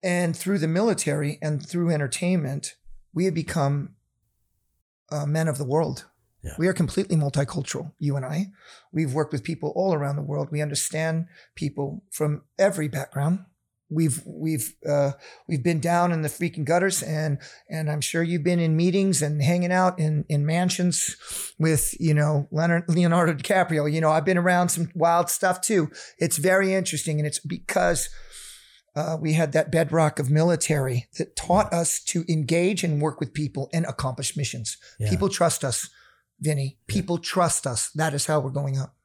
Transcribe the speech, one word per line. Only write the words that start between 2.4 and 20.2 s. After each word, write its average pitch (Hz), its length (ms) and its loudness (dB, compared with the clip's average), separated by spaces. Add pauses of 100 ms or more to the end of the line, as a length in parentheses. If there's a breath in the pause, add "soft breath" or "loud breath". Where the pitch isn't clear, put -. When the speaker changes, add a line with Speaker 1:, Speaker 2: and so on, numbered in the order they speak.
Speaker 1:
we 165 120 0
have 185 100 2
become, 143 600 -2 (1120)
uh, 147 160 -4
men 160 220 0
of 135 100 -2
the 147 60 -4
world. 147 420 0 (360)
Speaker 2:
Yeah. - 160 -10
Speaker 1:
We 165 80 2
are 185 60 2
completely 180 440 0
multicultural, 143 840 -2
you 143 160 0
and 131 80 -4
I. 151 220 -2 (460 loud breath)
We've 151 220 0
worked 151 180 -2
with - 120 -4
people 160 320 -6
all 190 180 2
around 143 220 -2
the 143 60 -4
world. 147 280 -4
We 147 100 -4
understand 160 680 -2 (280 loud breath)
people - 560 -6
from 147 320 -4 (160)
every 190 300 2
background. 143 520 -2 (480)
We've, 156 380 0
we've, 156 480 -6 (140)
uh, 143 240 2 (340 loud breath)
we've 151 160 -2
been 170 160 0
down 175 340 2
in 160 100 0
the 151 80 -2
freaking 165 340 -4
gutters, 175 380 2
and, 156 360 -2 (300 loud breath)
and 156 220 -4
I'm 151 100 -2
sure 165 220 -2
you've 170 200 0
been 175 160 2
in 160 160 2
meetings 180 480 2
and 151 200 -2
hanging 175 280 2
out 185 300 2
in, 156 300 0